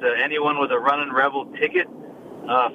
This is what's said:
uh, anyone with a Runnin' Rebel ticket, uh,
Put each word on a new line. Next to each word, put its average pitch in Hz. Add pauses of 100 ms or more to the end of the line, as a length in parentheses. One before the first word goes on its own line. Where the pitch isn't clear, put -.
uh, 120
anyone 147
with 135
a 123
Runnin' 139
Rebel 135 (120)
ticket, 151 (600)
uh, 120